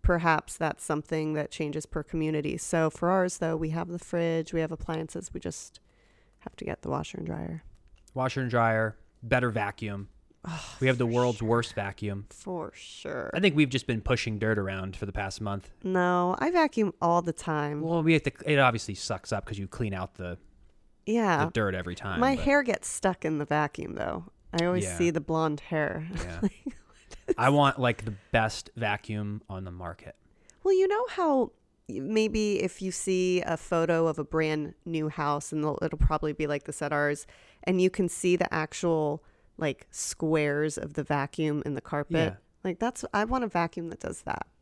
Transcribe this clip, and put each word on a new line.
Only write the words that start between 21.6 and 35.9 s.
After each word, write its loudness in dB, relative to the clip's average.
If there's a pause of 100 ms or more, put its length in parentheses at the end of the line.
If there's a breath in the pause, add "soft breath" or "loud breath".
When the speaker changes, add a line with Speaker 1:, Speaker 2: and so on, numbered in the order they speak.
Speaker 2:
every -4
time, -4
Speaker 1:
My 4
Speaker 2:
but -4
Speaker 1:
hair 6
gets -2
stuck -2
in 0
the -2
vacuum, -2
though. -6 (280)
I 2
always 0
Speaker 2:
Yeah. -4
Speaker 1:
see 4
the 0
blonde 0
hair. -2
<laughs> -10
Speaker 2:
Yeah. -6
Speaker 1:
Like, 2 (120)
what -14
is 4
Speaker 2:
I 6
want, 6
like, 0
the -6 (180)
best 2
vacuum -4
on -8
the -10
market. -12 (480 soft breath)
Speaker 1:
Well, 4
you 6
know 2
how 2 (380)
y-, -6
maybe 2
if -4
you -4
see 2
a -2
photo 2
of 0
a -2
brand -2 (100)
new -2
house, -2
and -2
they'll, -2
it'll -2